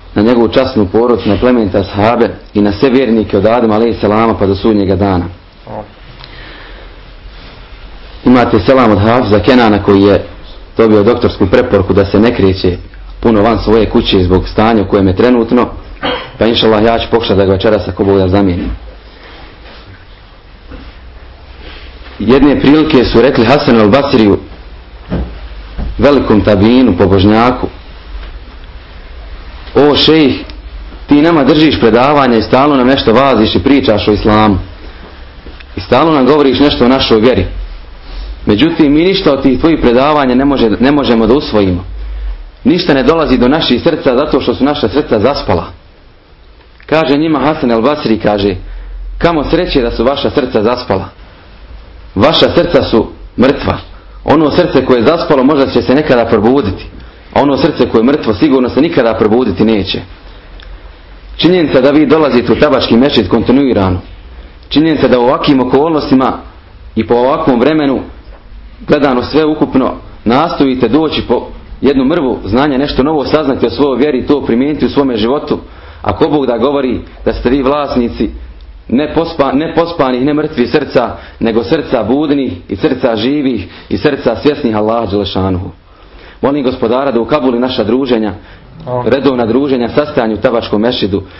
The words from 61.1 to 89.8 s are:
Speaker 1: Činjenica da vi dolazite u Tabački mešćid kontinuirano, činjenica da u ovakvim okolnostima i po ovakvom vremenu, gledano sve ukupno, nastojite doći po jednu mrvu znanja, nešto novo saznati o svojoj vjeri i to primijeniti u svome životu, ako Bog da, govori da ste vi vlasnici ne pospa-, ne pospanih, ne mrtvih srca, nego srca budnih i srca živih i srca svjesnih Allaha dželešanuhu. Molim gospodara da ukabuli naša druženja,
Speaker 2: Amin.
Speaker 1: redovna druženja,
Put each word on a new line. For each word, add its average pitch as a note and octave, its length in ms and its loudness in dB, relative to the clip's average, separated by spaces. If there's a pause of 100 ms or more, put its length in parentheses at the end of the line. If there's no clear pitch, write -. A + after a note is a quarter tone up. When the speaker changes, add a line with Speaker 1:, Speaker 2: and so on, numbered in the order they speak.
Speaker 1:
Činjenica D#3+ 440 2
da C3+ 100 4
vi D3 160 2
dolazite B2 460 2
u G#2+ 40 2
Tabački C3 400 0
mešćid B2 320 2
kontinuirano, A2 720 0 (680)
činjenica C#3 400 2
da A#2+ 100 0
u A#2+ 40 2
ovakvim C3+ 380 2
okolnostima C#3 720 0 (640)
i A2 100 -2
po B2 80 0
ovakvom C3 460 2
vremenu, C#3+ 400 0 (880)
gledano C3+ 340 0
sve D3 220 0
ukupno, C#3+ 500 -2 (300)
nastojite C3 640 0
doći C#3 400 0
po A#2 200 -2 (320)
jednu C3+ 240 2
mrvu C3+ 400 -2
znanja, B2+ 340 0
nešto C#3 240 -2
novo D3 220 -2
saznati C3+ 420 0
o A2+ 40 -2
svojoj C3+ 280 -2
vjeri C#3+ 200 0
i - 80 -6
to D3 140 0
primijeniti C3 460 -2
u - 20 -4
svome C3+ 280 0
životu, B2 420 -2 (440)
ako G2+ 260 -2
Bog D3 180 0
da, A#2 120 -2
govori C3 420 -2 (240)
da A2+ 80 0
ste - 180 -4
vi C#3 120 0
vlasnici C3 680 -2 (580)
ne C#3 280 -2
pospa-, D3 360 -2
ne D#3+ 220 -4
pospanih, C#3+ 500 0
ne D3 100 0
mrtvih D3 360 -2
srca, B2 460 -2 (240)
nego A2 240 0
srca C#3+ 400 -2
budnih C#3 480 -2 (160)
i G#2 80 -6
srca B2+ 400 -2
živih B2+ 520 -2 (200)
i G2+ 100 -4
srca C3+ 380 -2
svjesnih B2 400 -2
Allaha A2 300 -2
dželešanuhu. F#2+ 640 -4 (680)
Molim C#3 240 -2
gospodara B2+ 480 -2
da A#2 80 0
ukabuli C3 380 0
naša B2 260 -2
druženja, A2+ 480 -2 (540)
Speaker 2:
Amin. B2 260 -4
Speaker 1:
redovna C3 340 0
druženja, B2 420 0